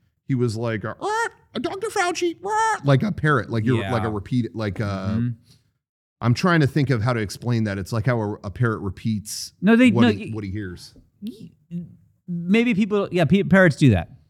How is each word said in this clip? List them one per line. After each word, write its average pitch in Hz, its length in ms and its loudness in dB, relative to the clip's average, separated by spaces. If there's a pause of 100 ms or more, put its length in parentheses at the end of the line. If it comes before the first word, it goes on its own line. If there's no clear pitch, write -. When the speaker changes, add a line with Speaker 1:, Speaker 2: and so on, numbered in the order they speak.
(280)
Speaker 1:
he 139 80 -2
was 120 200 0
like, 113 300 -6
uh, 110 80 -8 (640)
"Doctor 370 300 -6
Fauci, 349 560 -2
uh," 427 400 0
like 139 180 4
a 214 80 -2
parrot, 147 380 0
like 110 160 -2
you're, 117 160 2
Speaker 2:
Yeah. 95 100 -6
Speaker 1:
like 117 120 -2
a 113 60 -2
repeat, 110 460 -4
like 107 240 -4
a 113 40 -4 (340)
Speaker 2:
Mm-hmm. 120 100 0 (960)
Speaker 1:
I'm 120 100 2
trying 170 280 4
to 135 60 4
think 139 220 0
of 120 140 0
how 127 100 0
to 113 60 -2
explain 110 460 -2
that. 98 120 -4
It's 98 160 -8
like 110 140 -2
how 120 120 0
a, 104 140 -4 (120)
a 101 40 -8
parrot 110 300 -2
repeats - 840 -6
Speaker 2:
No, 214 140 6
they, 247 160 6
Speaker 1:
what 190 120 2
Speaker 2:
no, 247 60 6
Speaker 1:
he, 139 180 -2
Speaker 2:
y-, - 60 -10
Speaker 1:
what 107 100 -8
he 98 80 -8
hears. 95 440 -12 (260)
Speaker 2:
y-, 220 300 -14 (760)
maybe 190 460 0
people, 202 380 0
yeah, 170 140 2
pe-, 190 180 4
parrots 180 320 6
do 135 160 6
that. 87 180 2 (200)